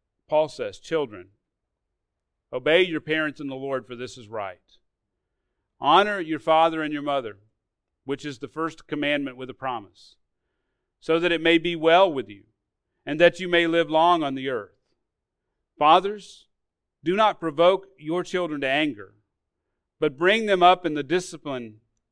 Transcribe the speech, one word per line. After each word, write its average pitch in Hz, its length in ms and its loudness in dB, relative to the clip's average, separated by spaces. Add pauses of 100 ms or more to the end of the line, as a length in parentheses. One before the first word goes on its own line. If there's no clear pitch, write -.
(280)
Paul 151 200 2
says, 107 300 -10
"Children, 117 500 -6 (1200)
obey 147 300 2
your 160 180 -4
parents 156 400 -6
in 143 80 -10
the 135 80 -10
Lord, 135 280 -6
for 127 120 -14
this 120 200 -12
is 113 120 -20
right. 101 320 -10 (1200)
Honor 190 400 2
your 156 180 -6
father 160 440 2
and 151 100 -6
your 147 100 -8
mother, 135 360 -6 (680)
which 135 200 -8
is 139 140 -10
the 139 80 -14
first 156 400 -8
commandment 143 500 -4
with 127 140 -14
a 127 40 -14
promise, 123 600 -12 (840)
so 160 180 0
that 170 140 0
it 165 80 -2
may 165 180 4
be 170 160 -2
well 165 380 6
with 131 160 -8
you, 101 160 -20 (600)
and 147 160 -4
that 170 200 4
you 185 80 -6
may 170 180 2
live 165 240 0
long 165 320 2
on 139 140 -6
the 135 120 -6
earth. 110 280 -8 (1000)
Fathers, 185 680 2 (560)
do 170 140 -2
not 214 240 2
provoke 170 480 2 (100)
your 160 240 -4
children 170 380 -6
to 139 80 -2
anger, 131 460 -2 (840)
but 151 180 -2
bring 202 300 2
them 196 160 2
up 180 240 6
in 156 80 -4
the 147 80 -4
discipline 135 760 -6 (360)